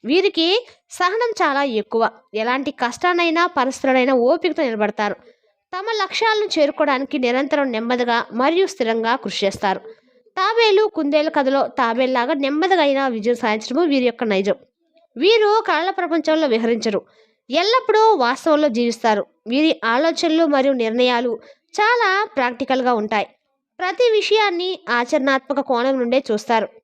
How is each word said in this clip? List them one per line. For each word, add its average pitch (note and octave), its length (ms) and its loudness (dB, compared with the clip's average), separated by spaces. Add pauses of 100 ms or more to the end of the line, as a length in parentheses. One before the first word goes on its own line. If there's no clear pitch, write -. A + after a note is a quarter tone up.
వీరికి F#4 600 0 (240)
సహనం A4 420 -2
చాలా C#4+ 320 0
ఎక్కువ. A3+ 460 -2 (240)
ఎలాంటి B3 380 -4
కష్టాన్నైనా, E4+ 720 0
పరిస్థితులైనా C4 680 0
ఓపికతో D4+ 500 0
నిలబడతారు. G#3+ 520 -2 (640)
తమ G4 80 -8 (160)
లక్ష్యాలను G#4 580 -2
చేరుకోవడానికి C#4+ 600 0
నిరంతరం C4+ 520 0
నెమ్మదిగా A#3 640 -2
మరియు E4 340 2
స్థిరంగా A3+ 480 -2
కృషి G#3 300 -6
చేస్తారు. F#3+ 340 -2 (580)
తాబేలు, G#4+ 480 2 (100)
కుందేలు D4+ 340 0
కథలో C#4 380 0
తాబేలులాగా B3+ 680 0
నెమ్మదిగా D#4 480 0
అయినా C4+ 260 2
విజయం A#3 280 -2
సాధించడము A#3+ 500 -2
వీరి C#4 200 0
యొక్క A#3 180 -2
నైజం. G3+ 320 0 (640)
వీరు G#4+ 500 2
కళల E4+ 220 0
ప్రపంచంలో D#4+ 580 0
విహరించరు, A3+ 540 0 (480)
ఎల్లప్పుడూ A4 680 2
వాస్తవంలో D4 520 2
జీవిస్తారు. A3+ 580 0 (220)
వీరి C#4+ 360 2
ఆలోచనలు D#4+ 640 0
మరియు C#4 280 2
నిర్ణయాలు A#3+ 680 0 (420)
చాలా G#4+ 540 2
ప్రాక్టికల్గా B3+ 580 0
ఉంటాయి. G#3+ 340 -2 (520)
ప్రతి G4+ 320 0
విషయాన్ని G4+ 680 0 (100)
ఆచరణాత్మక C4 680 0
కోణం C4 400 0
నుండే B3 320 0
చూస్తారు. A3+ 380 0 (140)